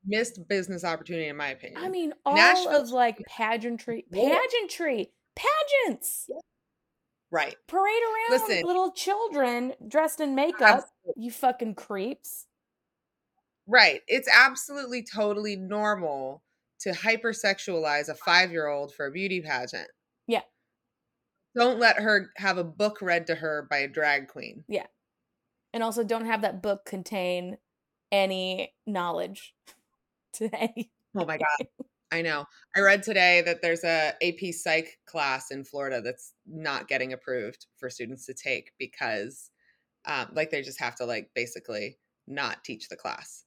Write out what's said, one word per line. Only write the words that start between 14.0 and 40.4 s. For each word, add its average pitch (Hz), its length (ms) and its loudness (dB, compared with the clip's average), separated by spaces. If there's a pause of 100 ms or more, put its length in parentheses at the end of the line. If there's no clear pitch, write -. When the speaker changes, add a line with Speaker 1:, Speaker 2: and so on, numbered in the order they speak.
Speaker 1:
It's 214 240 0
absolutely 254 720 4
totally 208 520 -2
normal 185 880 -4 (380)
to 190 100 -4
hypersexualize 190 1160 0
a 151 40 -6
five-year-old 156 800 2
for 143 140 -8
a 139 40 -8
beauty 185 300 -4
pageant. 127 460 -6 (400)
Speaker 2:
Yeah. 226 160 -2 (1120)
Speaker 1:
Don't 240 220 4
let 233 180 6
her 208 400 2
have 190 220 0
a 175 40 0
book 208 380 -2
read 170 260 0
to 165 80 0
her 151 340 -6
by 147 80 0
a 139 100 -2
drag 143 400 0
queen. 127 400 -16
Speaker 2:
Yeah. 196 180 -4 (880)
And 226 80 -4
also 226 220 -2
don't 226 220 -2
have 220 180 0
that 190 180 -2
book 202 240 -2
contain 180 720 -6 (540)
any 190 640 0 (100)
knowledge 180 680 -6 (400)
<laughs> - 380 -20
to 220 200 -6
any 226 380 -4 (260)
Speaker 1:
Oh 175 80 0
my 156 120 -2
God. 151 300 0 (440)
I 165 100 -2
know. 156 240 -2 (300)
I 190 60 4
read 196 220 8
today 180 420 6
that 170 180 -2
there's 170 200 0
a 160 380 2
A 175 120 0
P 175 180 -6
Psych 160 560 -2
class 139 420 -2
in 139 140 -10
Florida 135 380 -4
that's 123 320 -10 (120)
not 156 420 -6
getting 131 260 -2
approved 127 520 -8 (120)
for 127 120 -10
students 123 380 -12
to 131 80 -12
take - 420 -6
because, 123 720 -8 (560)
um, 131 280 -6
like, 160 180 -2